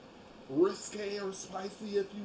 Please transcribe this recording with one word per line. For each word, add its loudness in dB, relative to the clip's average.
risque 4
or -2
spicy, -4
if 2
you -6